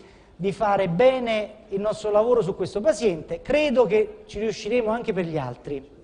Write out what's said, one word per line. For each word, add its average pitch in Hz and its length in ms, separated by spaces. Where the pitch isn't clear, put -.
di 185 180
fare 202 360
bene 226 800
il 196 120
nostro 208 300
lavoro 226 300
su 190 160
questo 190 240
paziente, 202 600
credo 277 420
che 208 400
ci - 140
riusciremo 214 520
anche 226 220
per 180 140
gli 160 100
altri. 131 560